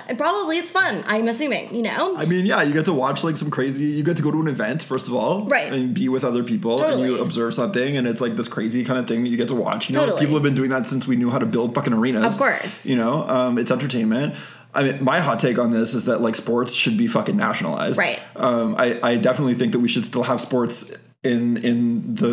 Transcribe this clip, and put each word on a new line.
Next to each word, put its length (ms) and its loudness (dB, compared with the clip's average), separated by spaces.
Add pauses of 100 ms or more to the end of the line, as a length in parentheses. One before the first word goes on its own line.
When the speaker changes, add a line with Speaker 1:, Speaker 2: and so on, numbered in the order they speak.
Speaker 1:
And 80 -4
probably 400 0
it's 140 -6
fun, 360 0
I'm 220 0
assuming, 440 -4
you 100 -2
know? 340 0
Speaker 2:
I 80 -2
mean, 200 2
yeah, 180 2
you 100 2
get 120 2
to 80 2
watch, 300 0
like, 140 0
some 120 -2
crazy, 360 0
you 180 0
get 140 2
to 60 -2
go 80 2
to 100 0
an 60 0
event, 360 -2
first 240 -4
of 60 -4
all. 320 0
Speaker 1:
Right. 260 0
Speaker 2:
And 220 0
be 160 0
with 160 0
other 180 0
people. 400 0
And 160 2
you 80 0
Speaker 1:
Totally. 140 0
Speaker 2:
observe 320 -2
something, 440 0
and 100 0
it's, 120 -2
like, 160 -2
this 140 -2
crazy 340 -2
kind 160 -2
of 80 -4
thing 160 0
that 60 -2
you 80 0
get 120 0
to 60 -2
watch. 340 -2
You 60 -2
know, 60 2
Speaker 1:
Totally. 200 0
Speaker 2:
people 140 2
have 80 2
been 120 2
doing 160 0
that 160 0
since 200 -2
we 80 2
knew 140 2
how 100 0
to 60 2
build 300 0
fucking 180 0
arenas. 300 2 (100)
Speaker 1:
Of 40 -4
course. 480 -2
Speaker 2:
You 120 0
know, 320 0
um, 280 2
it's 140 0
entertainment. 640 0 (400)
I 80 2
mean, 200 0
my 180 2
hot 180 0
take 200 2
on 120 2
this 220 2
is 120 -2
that, 160 2
like, 140 2
sports 380 0
should 240 2
be 100 4
fucking 300 0
nationalized. 640 0
Speaker 1:
Right. 200 0 (160)
Speaker 2:
Um, 420 0
I, 260 2
I 140 2
definitely 360 2
think 200 0
that 60 0
we 80 2
should 180 0
still 180 -2
have 180 -2
sports 500 -2 (320)
in, 340 2
in 580 0
the, 180 0